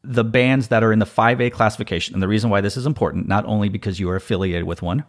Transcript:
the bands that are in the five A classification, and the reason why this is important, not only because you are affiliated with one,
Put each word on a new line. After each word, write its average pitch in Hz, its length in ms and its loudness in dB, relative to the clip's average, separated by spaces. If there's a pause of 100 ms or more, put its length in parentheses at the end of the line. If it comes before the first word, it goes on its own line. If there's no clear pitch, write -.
the 120 160 0
bands 127 440 2
that 113 160 4
are 110 100 4
in 107 60 4
the 101 60 2
five 117 360 2
A 120 80 2
classification, 107 640 -2
and 95 80 -2
the 92 60 0
reason 107 240 2
why 98 100 2
this 101 160 -2
is 127 80 -6
important, 95 420 -2
not 101 180 0
only 104 240 0
because 98 300 -6
you 92 120 -2
are 92 40 0
affiliated 92 500 -2
with 85 180 -6
one, 87 260 -2